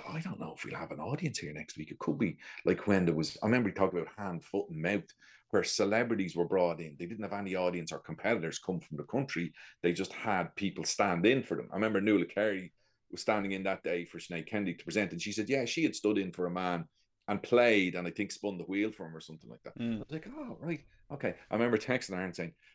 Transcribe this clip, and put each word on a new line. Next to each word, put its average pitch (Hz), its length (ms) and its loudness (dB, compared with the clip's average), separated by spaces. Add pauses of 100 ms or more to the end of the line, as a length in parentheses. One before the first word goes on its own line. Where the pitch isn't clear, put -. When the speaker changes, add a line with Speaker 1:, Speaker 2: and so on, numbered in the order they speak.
Speaker 1:
"I 156 140 -4
don't 170 180 -6
know - 160 -8
if - 120 -10
we'll - 120 -6
have - 120 -8
an 73 100 -8
audience 123 380 -2
here 76 160 -8
next 76 240 -10
week." 78 140 -10
It - 60 -12
could 76 200 0
be 82 180 2 (300)
like - 200 4
when 95 200 6
there 82 80 6
was, 78 280 -2
I - 40 2
remember 113 240 4
he - 40 -6
talked 95 200 2
about 85 140 -2 (100)
hand, 92 260 -6
foot, - 240 -2
and 78 140 -6
mouth, 95 260 0 (400)
where 95 160 4
celebrities 101 720 2
were 87 80 4
brought 87 340 4
in. 78 200 -10
They 87 80 -6
didn't 107 180 -6
have 90 80 -6
any 98 220 -4
audience 90 360 0
or 73 100 -6
competitors 82 580 -2
come 90 220 -4
from 76 180 -8
the 71 60 -6
country. - 500 -2 (280)
They 87 120 4
just 87 180 -4
had 92 440 0
people 90 280 -2
stand 90 400 2
in 127 180 6
for - 140 -2
them. - 160 -6
I - 40 -6
remember 104 260 2
Nuala 101 240 6
Carey 98 480 -2 (360)
was - 120 -10
standing 101 300 0
in 95 100 -4
that 95 200 -2
day 87 220 0
for 85 140 -12
Sinead 82 280 -6
Kennedy 101 280 -2
to - 100 -14
present, 104 280 0
and 170 100 -6
she 104 100 -4
said, 107 160 -2
yeah, 131 160 2
she 160 180 0
had 147 140 2
stood 104 220 2
in 95 120 0
for 90 140 -2
a 87 60 0
man 87 340 0 (440)
and 101 140 -2
played, 110 520 6
and 87 120 -4
I 87 40 -4
think 98 200 -4
spun 98 280 -4
the 85 60 -6
wheel 101 280 0
for 95 140 -12
him 80 100 -12
or 80 40 -12
something 80 280 -16
like - 140 -18
that. - 160 -14
Speaker 2:
Mm. 117 160 -2
Speaker 1:
I 107 60 -4
was - 100 -12
like, 160 180 -8
"Oh, 269 320 -10
right, 160 200 -6 (320)
okay." 127 220 -4 (160)
I - 40 2
remember 117 240 4
texting 113 400 -2
Aaron 92 160 -4
saying, 82 180 -6 (220)